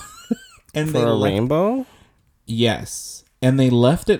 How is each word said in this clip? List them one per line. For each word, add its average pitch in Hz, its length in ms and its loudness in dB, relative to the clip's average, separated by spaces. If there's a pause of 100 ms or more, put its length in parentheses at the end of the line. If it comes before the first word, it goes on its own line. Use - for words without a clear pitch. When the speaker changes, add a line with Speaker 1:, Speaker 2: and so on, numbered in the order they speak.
Speaker 1:
<laughs> - 40 -20 (640)
And 156 140 -4
Speaker 2:
For 151 60 -6
Speaker 1:
they 123 100 0
Speaker 2:
a 117 100 2
Speaker 1:
left 104 180 0
Speaker 2:
rainbow? 165 540 0 (600)
Speaker 1:
Yes. - 760 -4 (180)
And 131 160 2
they 131 120 4
left 123 400 2
it 202 100 0